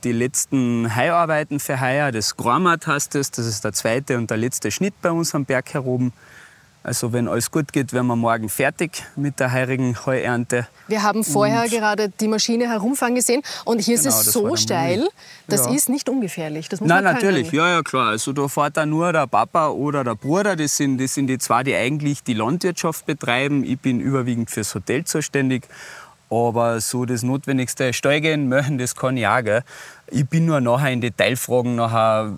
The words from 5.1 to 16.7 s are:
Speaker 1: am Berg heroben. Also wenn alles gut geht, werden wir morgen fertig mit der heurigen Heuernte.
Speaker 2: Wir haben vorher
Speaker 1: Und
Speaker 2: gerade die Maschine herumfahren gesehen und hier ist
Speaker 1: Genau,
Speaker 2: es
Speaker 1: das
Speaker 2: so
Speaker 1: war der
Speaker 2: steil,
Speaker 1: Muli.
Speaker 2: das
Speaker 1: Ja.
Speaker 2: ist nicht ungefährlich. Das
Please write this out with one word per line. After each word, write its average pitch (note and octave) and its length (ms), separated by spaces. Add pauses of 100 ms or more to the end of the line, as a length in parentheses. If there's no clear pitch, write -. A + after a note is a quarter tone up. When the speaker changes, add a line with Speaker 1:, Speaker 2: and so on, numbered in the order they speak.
Speaker 1:
am C#3+ 120
Berg B2+ 280
heroben. B2+ 400 (720)
Also A#2+ 280
wenn A#2+ 160
alles A2 220
gut D#3 240
geht, C#3 180
werden B2 140
wir A#2+ 100
morgen A2+ 340
fertig D#3 540 (120)
mit C#3+ 240
der B2+ 120
heurigen B2+ 540
Heuernte. A#2+ 600 (200)
Speaker 2:
Wir G#3+ 140
haben G#3 220
vorher G#3 400
Speaker 1:
Und A#3 80
Speaker 2:
gerade G#3+ 380
die G#3+ 180
Maschine A#3 420
herumfahren A#3+ 460
gesehen B3 260 (240)
und A3+ 140
hier A#3 160
ist A#3 80
Speaker 1:
Genau, C4 160
Speaker 2:
es - 60
Speaker 1:
das - 80
Speaker 2:
so A3+ 100
Speaker 1:
war A3 80
der E4+ 60
Speaker 2:
steil, F3 420
Speaker 1:
Muli. F4 100 (380)
Speaker 2:
das G3+ 180
Speaker 1:
Ja. F3 80
Speaker 2:
ist C#4+ 160
nicht C#4 200
ungefährlich. E3 600
Das F#3+ 120